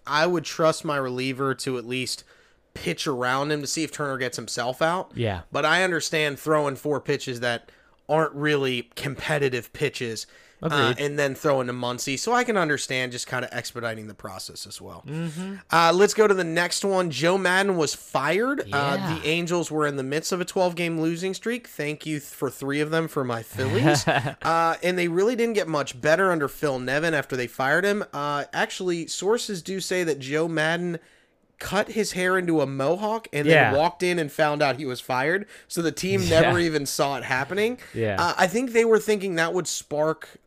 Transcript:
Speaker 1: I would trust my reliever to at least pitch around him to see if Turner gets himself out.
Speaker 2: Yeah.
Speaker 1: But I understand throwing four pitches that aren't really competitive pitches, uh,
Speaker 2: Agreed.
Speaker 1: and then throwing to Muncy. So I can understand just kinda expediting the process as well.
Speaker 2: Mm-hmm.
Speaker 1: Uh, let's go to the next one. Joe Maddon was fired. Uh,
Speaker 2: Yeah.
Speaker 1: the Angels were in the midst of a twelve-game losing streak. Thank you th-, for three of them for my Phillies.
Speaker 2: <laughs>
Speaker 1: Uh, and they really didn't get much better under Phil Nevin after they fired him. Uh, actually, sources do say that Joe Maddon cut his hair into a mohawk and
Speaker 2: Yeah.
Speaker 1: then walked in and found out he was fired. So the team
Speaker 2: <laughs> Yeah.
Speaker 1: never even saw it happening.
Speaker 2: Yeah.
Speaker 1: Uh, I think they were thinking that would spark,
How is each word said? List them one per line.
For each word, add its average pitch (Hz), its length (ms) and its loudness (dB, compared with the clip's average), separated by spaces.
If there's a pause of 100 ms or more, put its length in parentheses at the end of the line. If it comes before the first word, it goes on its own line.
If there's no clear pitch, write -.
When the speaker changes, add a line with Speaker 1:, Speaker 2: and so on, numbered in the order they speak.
Speaker 1:
I 147 220 2
would 175 160 0
trust 160 420 2
my 147 120 -2
reliever 131 580 -2
to 127 220 -4
at 113 80 -6
least 123 380 -4 (520)
pitch - 320 -4
around 135 440 0
him 147 100 -2
to 139 60 -8
see 165 160 -2
if 143 80 -6
Turner 139 280 -4
gets 123 180 -4
himself 120 460 -4
out. 170 320 -2
Speaker 2:
Yeah. 107 260 -2 (100)
Speaker 1:
But 143 140 0
I 170 180 4
understand 156 540 0
throwing 147 380 0
four 143 260 -2
pitches 131 380 -4
that 120 320 -4 (360)
aren't 151 260 2
really 139 640 0
competitive 139 760 -2
pitches, 120 540 -4 (340)
uh, 165 60 -2 (260)
Speaker 2:
Agreed. 135 120 -4
Speaker 1:
and 147 140 -2
then 139 160 2
throwing 135 320 2
to 123 60 -4
Muncy. 123 460 -4
So 233 140 0
I 247 100 2
can 240 120 0
understand 135 560 0
just 123 160 -8
kinda 123 280 -4
expediting 113 520 -8
the 104 60 -14
process - 540 -14
as - 120 -16
well. 92 280 -16
Speaker 2:
Mm-hmm. 165 480 -8 (160)
Speaker 1:
Uh, 165 220 6
let's 196 200 6
go 214 140 4
to 208 60 6
the 185 100 2
next 170 420 0
one. 185 240 2
Joe 165 280 2
Maddon 190 400 2
was 147 180 0
fired. 190 640 -2
Uh, - 60 -6
Speaker 2:
Yeah. 143 520 0
Speaker 1:
the - 80 -4
Angels 170 440 0
were 151 160 0
in 143 100 -2
the 135 60 -4
midst 143 280 -2
of 180 80 -2
a 180 60 -2
twelve-game 175 560 0
losing 170 320 -2
streak. 240 340 -6
Thank 147 380 -6
you 156 140 -4
th-, - 100 -16
for - 220 -4
three 139 280 -4
of 151 120 -2
them 165 160 0
for 147 160 -2
my 117 180 -2
Phillies. 131 680 2
Speaker 2:
<laughs> 143 60 4 (280)
Speaker 1:
Uh, 165 400 4
and 180 160 2
they 175 80 2
really 196 280 2
didn't 233 200 2
get 180 120 2
much 139 320 -2
better 165 320 4
under 151 160 2
Phil 139 320 -2
Nevin 147 360 0
after 139 200 -2
they 123 120 0
fired 143 360 0
him. 202 200 2 (100)
Uh, 143 400 -2
actually, 175 540 -2
sources 208 560 -2
do 190 160 -6
say 180 240 -2
that 151 160 0
Joe 147 280 -2
Maddon 165 520 -2 (580)
cut 202 300 -2
his 214 240 -2
hair 185 260 0
into 170 220 2
a 139 60 2
mohawk 175 680 -2
and 147 160 0
Speaker 2:
Yeah. 147 240 8
Speaker 1:
then 135 80 4
walked 170 240 2
in 180 160 2
and 151 100 -2
found 147 320 2
out 139 140 2
he 147 100 -8
was 127 140 -6
fired. 151 460 -2 (240)
So - 120 -4
the 160 100 2
team 190 300 0
Speaker 2:
<laughs> - 20 0
Yeah. 160 180 6
Speaker 1:
never 156 180 6
even 156 260 0
saw 139 320 0
it 120 60 -8
happening. 185 540 0 (160)
Speaker 2:
Yeah. 107 260 0
Speaker 1:
Uh, 170 180 2
I 185 100 4
think 226 260 -2
they 226 100 6
were 226 160 6
thinking 196 360 -2
that 165 180 0
would 180 120 -2
spark, 156 640 -2 (200)